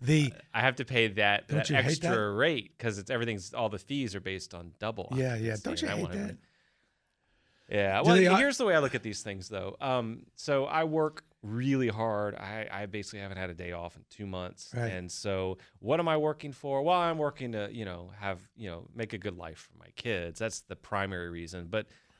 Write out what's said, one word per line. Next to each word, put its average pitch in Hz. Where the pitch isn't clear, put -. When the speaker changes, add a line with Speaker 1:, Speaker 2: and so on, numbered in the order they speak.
Speaker 1:
The 143
Speaker 2:
I 113
have 127
to 131
pay 117
that, 101
Speaker 1:
Don't 147
Speaker 2:
that -
Speaker 1:
you 143
hate 131
Speaker 2:
extra 156
Speaker 1:
that? 139
Speaker 2:
rate 127
'cause 107
it's, 101
everything's, 113
all 117
the 101
fees 135
are 98
based 95
on 87
double 104
Speaker 1:
Yeah, 127
yeah. 110
Speaker 2:
occupancy, 107
Speaker 1:
Don't 320
you 320
Speaker 2:
and -
I -
Speaker 1:
hate -
Speaker 2:
wanna -
Speaker 1:
that? 202
Speaker 2:
rent. -
Yeah. 101
Speaker 1:
Do -
Speaker 2:
Well, 175
Speaker 1:
they 185
o- -
Speaker 2:
here's 277
the 262
way 196
I 160
look 135
at 117
these 107
things, 95
though. 95
Um, 123
so 139
I 160
work 156
really 123
hard. 104
I, 107
I 101
basically 101
haven't 98
had 92
a 87
day 87
off 85
in 82
two 104
months. 92
Speaker 1:
Right. 117
Speaker 2:
And 90
so 95
what 139
am 170
I 156
working 151
for? 135
Well, 180
I'm 170
working 135
to, 104
you 113
know, 90
have, 98
you 113
know, 85
make 113
a 113
good 92
life 82
for 82
my 82
kids. 87
That's 110
the -
primary 95
reason. 85
But 107